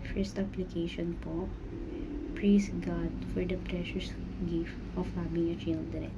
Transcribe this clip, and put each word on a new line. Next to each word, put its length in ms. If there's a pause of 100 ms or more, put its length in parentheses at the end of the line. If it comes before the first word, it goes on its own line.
First 320
application 800
po, 240 (880)
praise 480
God 320 (160)
for 160
the 240
precious 400 (400)
gift 240 (240)
of 160
having 400
a 80
children. 560